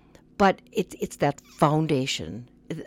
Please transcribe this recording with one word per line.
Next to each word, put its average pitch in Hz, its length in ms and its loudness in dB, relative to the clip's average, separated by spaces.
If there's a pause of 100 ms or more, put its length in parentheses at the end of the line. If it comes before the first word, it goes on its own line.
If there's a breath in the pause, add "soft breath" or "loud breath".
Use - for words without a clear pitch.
(360 soft breath)
but 196 240 4 (120)
it, - 280 -4
it's - 160 -8
that 143 240 -2
foundation 139 1080 0 (220)
th-, 160 180 -10